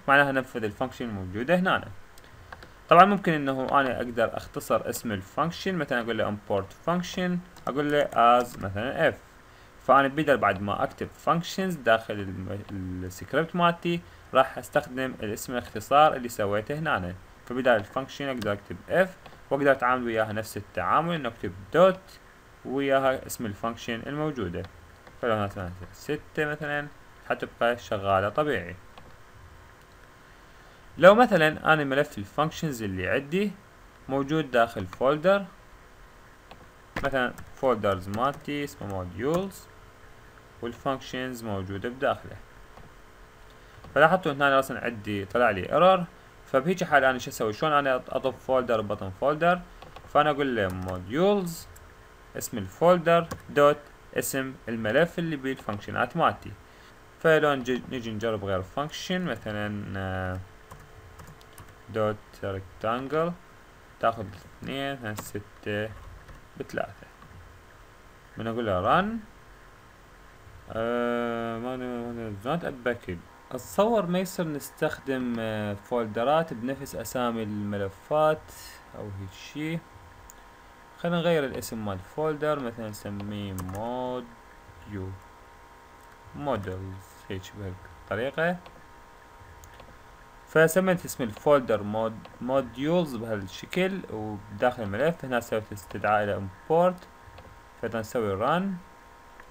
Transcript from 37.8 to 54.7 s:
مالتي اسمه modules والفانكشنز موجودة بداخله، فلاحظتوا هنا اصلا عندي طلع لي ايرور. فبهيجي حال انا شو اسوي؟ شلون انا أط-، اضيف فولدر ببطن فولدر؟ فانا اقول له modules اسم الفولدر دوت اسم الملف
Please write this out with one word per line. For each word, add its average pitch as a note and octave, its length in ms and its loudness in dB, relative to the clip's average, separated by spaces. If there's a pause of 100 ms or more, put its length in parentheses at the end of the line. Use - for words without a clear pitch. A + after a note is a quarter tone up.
مالتي C#3+ 560 -2
اسمه - 240 -10
modules A2 800 -4 (960)
والفانكشنز B2+ 800 -6
موجودة G2 440 -6
بداخله، B2 480 -2 (1600)
فلاحظتوا D#3+ 380 6
هنا C#3 260 4
اصلا C3 260 -2
عندي G#2 400 -4
طلع A#2+ 260 4
لي F#2+ 220 -2
ايرور. F3+ 320 6 (480)
فبهيجي F3 320 2
حال D3 200 4
انا C3 140 4
شو C3 120 -10
اسوي؟ A2 220 -2
شلون D#3 200 0
انا C#3 260 2
أط-، - 160 -8
اضيف B2+ 220 -2
فولدر A#2+ 440 0
ببطن G2+ 300 -4 (100)
فولدر؟ D#3+ 400 2 (480)
فانا D3 220 4
اقول C3+ 260 0
له G2 120 2
modules A#2 1000 -2 (720)
اسم A2+ 200 -6
الفولدر E3 680 4 (240)
دوت D3 260 6 (380)
اسم C3 400 -2 (140)
الملف A#2 500 2